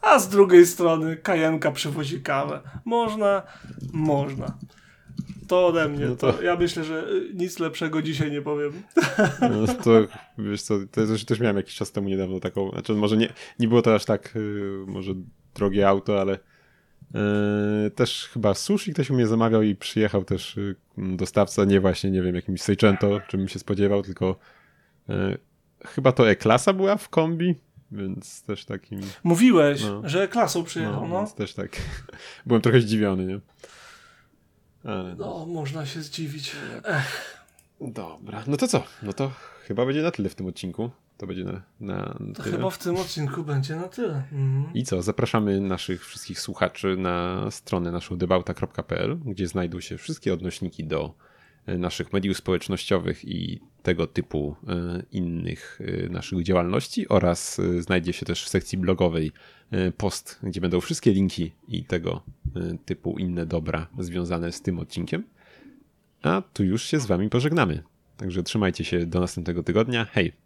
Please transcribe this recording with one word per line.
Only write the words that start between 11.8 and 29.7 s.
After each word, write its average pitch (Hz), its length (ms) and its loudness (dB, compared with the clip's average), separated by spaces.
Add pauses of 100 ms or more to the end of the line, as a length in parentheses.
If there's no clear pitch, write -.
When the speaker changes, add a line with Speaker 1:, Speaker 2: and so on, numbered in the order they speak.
Speaker 2:
temu 98 160 -2
niedawno 95 320 -2
taką, 95 300 -4
znaczy 85 240 -2
może 104 220 4
nie, 113 160 4 (260)
nie 117 100 2
było 117 140 6
to 113 120 6
aż 104 100 2
tak, - 320 -2
y, 101 500 -6
może 98 260 -6 (420)
drogie 101 340 4
auto, 98 320 2
ale, 95 180 0 (1500)
y, 104 40 0
też - 420 -2
chyba 107 220 2
sushi - 380 -2
ktoś 143 180 -2
u 139 40 2
mnie 123 120 6
zamawiał 113 360 4
i 107 120 4
przyjechał 104 500 0
też, - 320 -4
y, 101 200 -6 (220)
dostawca, 95 680 2
nie 98 160 8
właśnie, 95 300 2
nie 92 120 2
wiem, 90 120 0
jakimś 90 280 -4
Seicento, 101 680 4
czym 95 200 -2
się - 100 -8
spodziewał, 101 440 2
tylko, 95 340 -2 (720)
y, - 20 -4 (760)
chyba 131 260 2
to 120 180 8
E-klasa 113 420 4
była 190 240 2
w - 120 -10
kombi, 165 460 2 (360)
więc 98 520 -10
też - 220 -8
takim 98 360 -10 (240)
Speaker 1:
Mówiłeś, 170 580 6